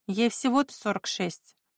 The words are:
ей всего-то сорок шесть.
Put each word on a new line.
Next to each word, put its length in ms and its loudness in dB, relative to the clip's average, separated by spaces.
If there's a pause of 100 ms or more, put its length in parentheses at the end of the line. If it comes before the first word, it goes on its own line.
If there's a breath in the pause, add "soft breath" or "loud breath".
ей 220 2
всего-то 440 2
сорок 340 -4
шесть. 480 -6 (220)